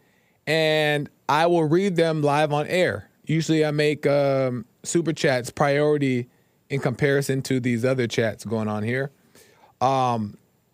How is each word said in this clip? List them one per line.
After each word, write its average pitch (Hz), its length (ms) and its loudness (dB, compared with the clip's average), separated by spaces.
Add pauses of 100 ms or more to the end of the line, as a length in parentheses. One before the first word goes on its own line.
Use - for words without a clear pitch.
(460)
and 156 640 0 (180)
I 156 200 4
will 170 160 4
read 175 320 2
them 165 260 0
live 147 320 2
on 147 140 -2
air. 160 420 -2 (160)
Usually 156 400 0
I 151 60 -2
make, 151 340 0
um, 135 600 0 (180)
super 165 300 -2
chats 127 360 0
priority 143 800 0 (400)
in 139 100 -4
comparison 139 640 0
to 131 160 0
these 120 240 -2
other 127 220 0
chats 113 400 -2
going 107 220 -4
on 107 160 -4
here. 127 260 -4 (720)
Um, 123 560 0 (360)